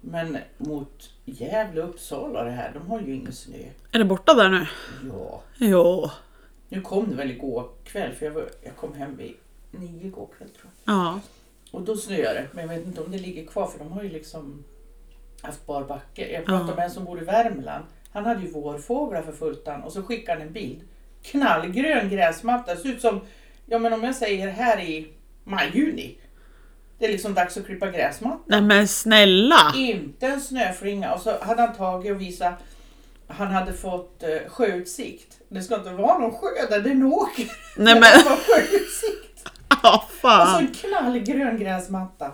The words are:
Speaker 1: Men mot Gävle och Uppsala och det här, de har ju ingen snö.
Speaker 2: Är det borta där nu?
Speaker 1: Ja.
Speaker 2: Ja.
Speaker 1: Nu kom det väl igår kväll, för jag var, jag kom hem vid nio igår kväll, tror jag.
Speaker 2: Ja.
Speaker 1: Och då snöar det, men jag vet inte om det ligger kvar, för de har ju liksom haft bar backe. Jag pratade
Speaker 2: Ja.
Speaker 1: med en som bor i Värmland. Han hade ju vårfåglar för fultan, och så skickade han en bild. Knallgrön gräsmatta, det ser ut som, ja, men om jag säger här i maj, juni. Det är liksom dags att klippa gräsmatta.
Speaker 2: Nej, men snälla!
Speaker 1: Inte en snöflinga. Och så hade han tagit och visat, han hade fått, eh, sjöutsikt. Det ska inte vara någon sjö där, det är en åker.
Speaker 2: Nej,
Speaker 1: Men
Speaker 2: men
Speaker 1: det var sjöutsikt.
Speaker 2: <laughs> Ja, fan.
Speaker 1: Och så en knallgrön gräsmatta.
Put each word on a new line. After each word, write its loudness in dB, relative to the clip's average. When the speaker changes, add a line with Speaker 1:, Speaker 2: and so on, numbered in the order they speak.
Speaker 1:
Men -8
mot -10
Gävle -6
och -6
Uppsala -10
och -4
det -6
här, -8
de -12
har -6
ju -8
ingen -12
snö. -16
Speaker 2:
Är 2
det 4
borta 4
där 6
nu? 2
Speaker 1:
Ja. -14
Speaker 2:
Ja. 4
Speaker 1:
Nu -8
kom -4
det -6
väl -6
igår -8
kväll, -8
för -10
jag -8
var, -8
jag -18
kom -12
hem -12
vid -16
nio -16
igår -16
kväll, -20
tror -20
jag. -2
Speaker 2:
Ja. -2
Speaker 1:
Och -14
då -6
snöar -4
det, -8
men -12
jag -10
vet -12
inte -12
om -12
det -10
ligger -14
kvar, -6
för -14
de -16
har -10
ju -10
liksom -16
haft -18
bar -6
backe. -12
Jag -8
pratade -2
Speaker 2:
Ja. -6
Speaker 1:
med -2
en -6
som -12
bor -12
i -10
Värmland. -2
Han -8
hade -2
ju -10
vårfåglar -6
för -12
fultan, -10
och -14
så -10
skickade -6
han -12
en -16
bild. -12
Knallgrön 0
gräsmatta, 0
det -12
ser -6
ut -6
som, 0
ja, -2
men 0
om -4
jag -2
säger -4
här 0
i -8
maj, -4
juni. -2
Det -4
är 2
liksom -4
dags 0
att -10
klippa -6
gräsmatta. -4
Speaker 2:
Nej, 4
men 6
snälla! 6
Speaker 1:
Inte -4
en -2
snöflinga. -4
Och -8
så -2
hade 0
han 0
tagit -4
och -4
visat, -4
han -8
hade -2
fått, -10
eh, -4
sjöutsikt. -4
Det -10
ska -4
inte -6
vara 2
någon -2
sjö -8
där, 2
det -2
är 0
en 4
åker. 0
Speaker 2:
Nej, -12
Speaker 1:
Men 8
Speaker 2:
men 10
Speaker 1:
det 12
var 4
sjöutsikt. 0
Speaker 2:
<laughs> 4
Ja, 8
fan. 8
Speaker 1:
Och 8
så 4
en 0
knallgrön -2
gräsmatta. -6